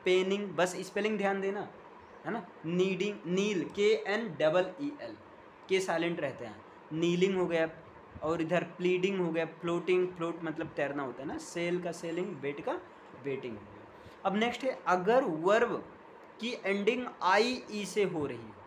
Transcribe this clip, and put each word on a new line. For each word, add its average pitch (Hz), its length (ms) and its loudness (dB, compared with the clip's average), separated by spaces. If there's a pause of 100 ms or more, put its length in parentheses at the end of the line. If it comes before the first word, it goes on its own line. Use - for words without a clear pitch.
पेनिंग, 185 520 4
बस 175 260 2
स्पेलिंग 208 360 -2
ध्यान 196 220 0
देना, 196 280 -4 (580)
है 175 60 -4
ना। 233 120 -4 (220)
नीडिंग, 185 500 2 (120)
नील, 185 360 2 (120)
K 208 160 6 (140)
N 214 220 0 (120)
double 170 300 4 (100)
E 147 120 -4 (100)
L, 117 140 -12 (520)
K 185 120 4
silent 170 400 0
रहते 127 240 -4
हैं, 107 120 -12 (360)
नीलिंग 175 440 4
हो 180 100 2
गया, 160 220 2 (540)
और 165 200 0
इधर 170 220 2 (140)
pleading 185 420 2
हो 170 120 2
गया, 165 120 0 (160)
floating, 175 480 2
float 170 360 -6
मतलब 156 320 -6
तैरना 143 260 -2
होता 127 200 -8
है 151 60 -6
ना, 294 120 -8
sail 175 420 -2
का 170 120 -4
sailing, 175 420 -4
bait 143 240 -6
का 247 120 -4 (520)
बेटिंग 131 300 -4
हो 104 100 -12
गया। - 600 -20
अब 196 120 2
next 240 280 0
है, 254 140 -2 (100)
अगर 196 360 4
verb 190 580 2 (580)
की 233 240 -4
ending 202 420 2 (180)
आईई 208 640 2
से 202 180 2
हो 160 220 -2
रही 123 100 -6
है 113 300 -14